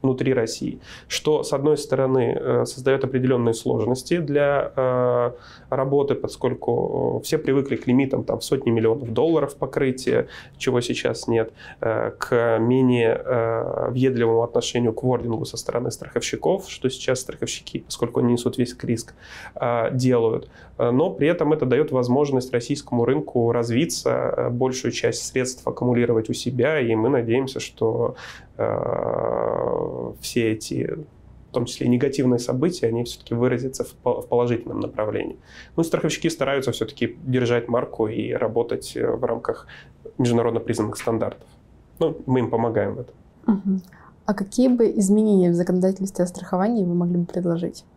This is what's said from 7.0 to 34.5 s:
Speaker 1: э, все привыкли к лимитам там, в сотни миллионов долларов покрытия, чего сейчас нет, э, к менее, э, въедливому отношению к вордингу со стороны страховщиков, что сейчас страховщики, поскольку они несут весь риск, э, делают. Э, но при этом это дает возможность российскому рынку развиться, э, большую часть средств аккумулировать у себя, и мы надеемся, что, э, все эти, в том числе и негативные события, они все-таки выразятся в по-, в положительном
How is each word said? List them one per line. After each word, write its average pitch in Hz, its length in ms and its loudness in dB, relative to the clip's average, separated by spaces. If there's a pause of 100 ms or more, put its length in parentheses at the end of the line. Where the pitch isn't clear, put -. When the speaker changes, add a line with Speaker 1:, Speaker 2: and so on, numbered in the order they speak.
Speaker 1:
э, - 60 -8
все 160 140 -2
привыкли 135 380 0
к - 100 -8
лимитам 127 380 2
там, 107 160 -4
в - 40 -10
сотни 131 260 0
миллионов 113 440 2
долларов 139 420 2
покрытия, 131 720 0 (300)
чего 123 240 2
сейчас 120 460 -4
нет, 113 260 0 (260)
э, 113 380 0
к 117 400 2
менее, 123 680 4
э, 117 680 -2
въедливому 120 520 2
отношению 120 500 0
к - 100 -8
вордингу 117 440 -2
со - 100 -12
стороны - 340 -4
страховщиков, - 760 -4
что - 220 -4
сейчас 131 300 -2
страховщики, - 680 -10
поскольку 123 340 -2
они 120 120 4
несут 120 260 0
весь 123 240 -2
риск, 123 320 -4 (400)
э, 120 420 0
делают. 120 540 2 (260)
Э, 123 140 2
но 143 180 4
при 151 200 0
этом 160 260 2
это 151 100 0
дает 127 280 4
возможность 127 600 2
российскому 120 520 -2
рынку 123 480 2
развиться, 120 580 0
э, 123 400 0
большую 127 400 0
часть - 340 -2
средств - 440 -4
аккумулировать 120 640 2
у - 20 0
себя, 127 480 0
и 113 160 2
мы 110 120 2
надеемся, 127 520 0
что, 117 560 -2 (420)
э, - 1600 -2
все 113 300 0
эти, - 480 -4 (520)
в - 20 -16
том 120 120 0
числе - 220 -4
и - 20 4
негативные 123 520 2
события, 127 480 0
они 117 160 -2
все-таки - 300 -8
выразятся 127 500 0
в - 100 -12
по-, - 260 -2
в - 60 -12
положительном 120 540 0